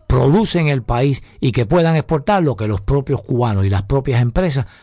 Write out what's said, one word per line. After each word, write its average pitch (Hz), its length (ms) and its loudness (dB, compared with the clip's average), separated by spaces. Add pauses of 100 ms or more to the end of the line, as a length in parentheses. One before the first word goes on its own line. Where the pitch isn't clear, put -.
produce 147 540 2
en 156 80 0
el 135 160 -2
país 127 400 -2 (160)
y 131 120 0
que 117 140 0
puedan 165 300 2
exportarlo, 156 600 0
que 107 120 -4
los 101 140 -2
propios 139 400 -2
cubanos 117 440 0
y 98 40 0
las 98 140 0
propias 127 380 0
empresas 139 460 -2 (160)